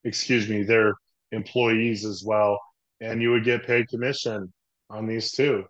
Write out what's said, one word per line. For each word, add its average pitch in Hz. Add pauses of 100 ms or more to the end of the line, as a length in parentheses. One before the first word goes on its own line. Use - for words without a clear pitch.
Excuse 113
me, 104
their 110 (380)
employees 113
as 98
well. 104 (400)
And 113
you 120
would 120
get 120
paid 120
commission 113 (380)
on 110
these 113
too. 127